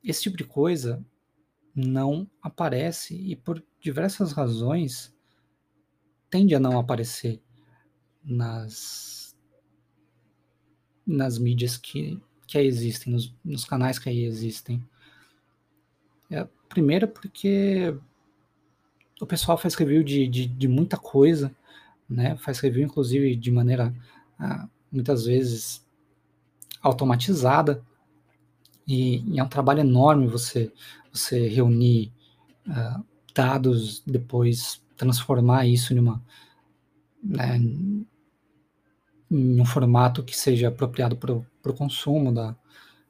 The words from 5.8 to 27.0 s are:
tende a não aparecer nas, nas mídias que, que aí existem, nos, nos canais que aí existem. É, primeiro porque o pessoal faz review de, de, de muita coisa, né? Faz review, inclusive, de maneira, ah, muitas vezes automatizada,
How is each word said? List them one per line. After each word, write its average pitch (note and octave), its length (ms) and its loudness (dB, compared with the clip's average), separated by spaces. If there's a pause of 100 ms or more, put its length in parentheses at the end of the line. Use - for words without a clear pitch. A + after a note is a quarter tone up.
tende F#3 240 6
a C3+ 60 4
não B2+ 180 2
aparecer A#2 640 -4 (840)
nas, A#2 1120 -10 (1700)
nas C3+ 320 -2
mídias A#2+ 380 -2
que, D3+ 440 -10 (260)
que - 100 -6
aí C#3+ 100 4
existem, A#2+ 460 -2
nos, A#2+ 220 -4 (100)
nos C#3+ 220 -8
canais B2+ 320 -2
que - 100 -10
aí A#2+ 160 -2
existem. A2+ 580 -8 (1500)
É, D3 180 -6 (200)
primeiro E3 380 2
porque G3 880 -2 (1300)
o - 60 -8
pessoal E3+ 320 0
faz E3+ 160 -2
review D#3 280 2
de, C#3 240 0
de, B2 200 -2
de B2+ 220 -2
muita C3+ 280 2
coisa, C#3 580 4 (540)
né? B2 280 -2
Faz B2+ 240 -8
review, C3 240 2
inclusive, C3+ 520 0
de A#2 140 -4
maneira, A#2+ 440 2 (440)
ah, - 300 -8 (220)
muitas B2 360 -2
vezes B2 580 -2 (1000)
automatizada, C3+ 1000 2 (1040)